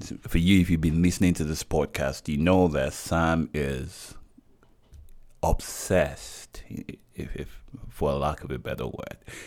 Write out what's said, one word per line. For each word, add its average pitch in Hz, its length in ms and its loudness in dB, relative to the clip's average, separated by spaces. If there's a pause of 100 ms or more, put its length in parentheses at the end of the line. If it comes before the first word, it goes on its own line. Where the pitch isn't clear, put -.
(280)
for - 120 0
you, 95 200 8
if 87 100 6
you've 82 120 2
been 82 200 2
listening 87 340 4
to 80 100 -2
this 78 180 -4
podcast, - 640 -2
you 76 100 -2
know 90 320 6
that 69 240 0
Sam 82 600 0
is 69 600 -6 (1300)
obsessed, - 1300 -2
if, - 680 -12
if, - 260 -12 (280)
for 71 240 -2
lack 69 320 -4
of - 60 -8
a 64 60 -4
better - 280 -6
word, - 320 -10 (300)